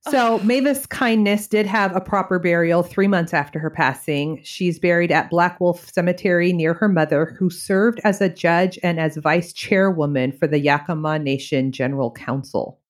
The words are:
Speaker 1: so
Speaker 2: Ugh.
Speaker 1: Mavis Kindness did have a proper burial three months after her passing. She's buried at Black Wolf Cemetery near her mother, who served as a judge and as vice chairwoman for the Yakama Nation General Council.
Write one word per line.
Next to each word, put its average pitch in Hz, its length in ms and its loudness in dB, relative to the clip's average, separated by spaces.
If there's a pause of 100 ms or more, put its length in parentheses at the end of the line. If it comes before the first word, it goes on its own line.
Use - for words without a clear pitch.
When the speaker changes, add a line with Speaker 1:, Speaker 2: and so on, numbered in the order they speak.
Speaker 1:
so 233 260 2
Speaker 2:
Ugh. 190 80 -2
Speaker 1:
Mavis 262 420 0
Kindness 208 600 0
did 214 180 2
have 196 300 0
a 185 60 -2
proper 185 360 -2
burial 170 460 2
three 196 240 0
months 180 260 0
after 147 260 -2
her 156 100 -4
passing. 147 760 -2
She's 175 340 -4
buried 175 360 2
at - 160 0
Black 175 320 0
Wolf 175 320 -2
Cemetery 175 580 0
near 165 220 0
her 208 160 0
mother, 160 500 2
who 185 100 0
served 196 540 0
as 202 160 0
a 196 80 2
judge 175 560 0
and 170 160 0
as 156 160 -2
vice 160 380 -2
chairwoman 147 800 0
for - 140 -2
the 147 160 2
Yakama 156 580 0
Nation 135 500 -2
General 131 400 -2
Council. - 680 -6 (100)